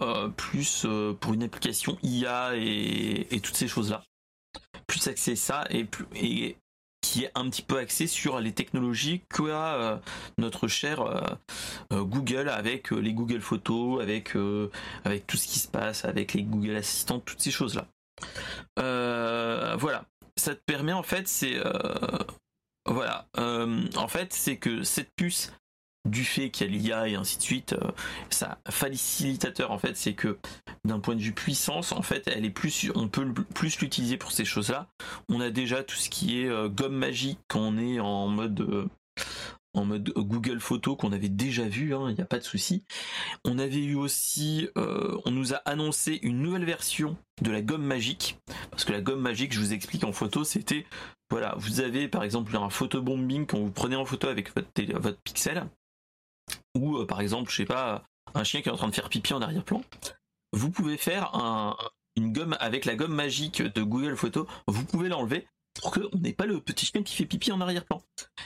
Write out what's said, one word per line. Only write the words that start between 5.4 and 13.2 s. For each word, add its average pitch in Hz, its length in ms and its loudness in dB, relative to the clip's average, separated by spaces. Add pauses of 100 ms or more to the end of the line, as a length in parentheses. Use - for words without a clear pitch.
et 117 140 2
plus, - 220 -8 (100)
et 117 420 0 (440)
qui 120 240 2
est - 100 -8
un 131 140 0
petit - 140 -4
peu 139 140 2
axé 131 300 2
sur 131 320 0
les 110 140 0
technologies 135 760 2
qu'a, 156 460 0
euh, 113 220 2 (400)
notre 113 320 0
cher, 143 320 0
euh, 113 200 0 (720)
euh, 101 120 2
Google 127 440 0
avec, 113 460 0
euh, 110 60 2
les 107 140 2
Google 117 280 0